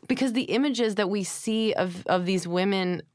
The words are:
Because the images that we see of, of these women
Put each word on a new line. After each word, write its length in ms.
Because 240
the 120
images 500
that 160
we 140
see 500
of, 320
of 200
these 220
women 540